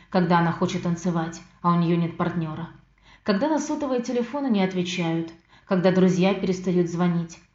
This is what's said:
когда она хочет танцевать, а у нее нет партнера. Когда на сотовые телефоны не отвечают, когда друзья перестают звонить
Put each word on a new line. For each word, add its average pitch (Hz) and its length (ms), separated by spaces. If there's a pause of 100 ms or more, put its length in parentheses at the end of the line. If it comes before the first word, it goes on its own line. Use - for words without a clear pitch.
когда 180 300
она 165 140
хочет 180 320
танцевать, 170 580 (180)
а 175 140
у 170 40
нее 170 180
нет 170 200
партнера. 165 540 (520)
Когда 214 260
на 311 100
сотовые 285 420
телефоны 254 480
не 202 140
отвечают, 175 680 (340)
когда 185 260
друзья 180 400
перестают 180 580
звонить 170 480 (160)